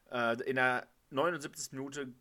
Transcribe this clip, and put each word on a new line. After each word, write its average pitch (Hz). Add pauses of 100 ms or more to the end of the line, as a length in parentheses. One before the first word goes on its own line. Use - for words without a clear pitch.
(120)
Äh, 120
in 131
der 127 (240)
neunundsiebzigsten 151
Minute 139